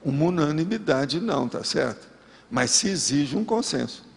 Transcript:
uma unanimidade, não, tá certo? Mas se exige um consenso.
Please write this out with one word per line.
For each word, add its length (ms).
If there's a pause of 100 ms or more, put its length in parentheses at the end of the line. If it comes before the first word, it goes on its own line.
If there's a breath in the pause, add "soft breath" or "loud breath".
uma 220
unanimidade, 960
não, 300
tá 160
certo? 420 (420 loud breath)
Mas 220
se 160
exige 480
um 80
consenso. 600 (120)